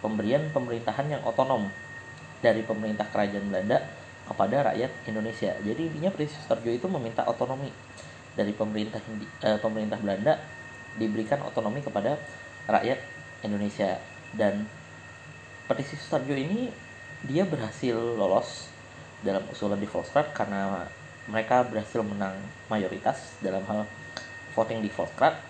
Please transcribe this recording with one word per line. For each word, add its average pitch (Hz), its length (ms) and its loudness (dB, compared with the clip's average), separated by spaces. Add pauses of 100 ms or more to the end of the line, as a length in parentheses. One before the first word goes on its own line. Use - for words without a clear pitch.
pemberian 110 480 4
pemerintahan 120 560 0
yang 143 160 0
otonom 113 480 4 (720)
dari 110 200 8
pemerintah 107 440 0
kerajaan 101 400 2
Belanda 101 320 4 (480)
kepada 113 480 4
rakyat 123 160 0 (160)
Indonesia. 110 560 0
Jadi 110 240 0
intinya 156 240 2
petisi 151 240 -2
Sutarjo - 320 0
itu 120 240 2
meminta 117 400 0
otonomi 131 400 0 (640)
dari 104 160 2
pemerintah 107 560 0
Hindi-, 107 320 -8
eh, 107 160 4
pemerintah 107 480 0
Belanda, 104 320 4 (640)
diberikan 110 480 2
otonomi 113 320 0
kepada 135 400 0 (480)
rakyat 107 320 4 (480)
Indonesia. 101 560 2 (320)
Dan 104 320 2 (960)
petisi 135 320 0
Sutarjo 143 400 0
ini 196 320 2 (560)
dia 160 240 4
berhasil 123 480 0
lolos 113 720 2 (560)
dalam 98 240 2
usulan 101 320 0
di 104 80 -2
Volkskrant - 480 2
karena 98 520 0 (400)
mereka 110 360 6
berhasil 110 400 0
menang 101 320 -2 (320)
mayoritas 101 720 -2
dalam 95 240 0
hal 107 240 -2 (680)
voting 113 260 2
di 101 80 2
Volkskrant - 480 4 (120)